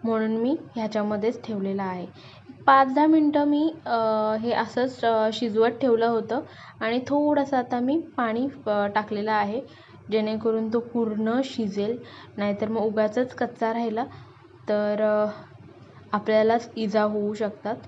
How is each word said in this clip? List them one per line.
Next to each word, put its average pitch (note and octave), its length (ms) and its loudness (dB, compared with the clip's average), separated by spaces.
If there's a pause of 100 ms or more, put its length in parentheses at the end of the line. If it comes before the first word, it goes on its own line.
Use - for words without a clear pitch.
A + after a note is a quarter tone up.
म्हणून A3 340 0
मी B3+ 200 0 (180)
ह्याच्यामध्येच G#3+ 680 -2
ठेवलेला G3 380 -4
आहे. F#3 220 -6 (600)
पाच C4+ 280 8
दहा D4 140 4
मिनटं D4+ 380 4
मी, D4 280 2 (120)
अ, A#3+ 120 0 (440)
हे A#3 100 -2
असंच, A#3+ 540 -2
अ, A3 280 4
शिजवत A3 340 2
ठेवलं A#3 380 2
होतं A3+ 360 0 (380)
आणि A3+ 280 0
थोडंसं C#4+ 500 2
आता B3 220 -2
मी C#4 220 0 (160)
पाणी, A#3 300 0 (200)
अ, G#3 200 2
टाकलेलं G#3 440 -2
आहे, G#3+ 300 0 (500)
जेणेकरून A3 600 0
तो A#3+ 60 2
पूर्ण A3+ 640 0
शिजेल, G#3+ 540 -2 (400)
नाहीतर G#3 320 -2
मग A3+ 120 -2
उगाचच G#3+ 540 0
कच्चा A#3 380 -2
राहिला A#3 320 -2 (640)
तर, G#3 320 0
अ, G#3+ 300 2 (800)
आपल्यालाच A3 640 2
इजा G#3+ 280 0
होऊ G#3+ 300 -2
शकतात. G#3 420 -4 (120)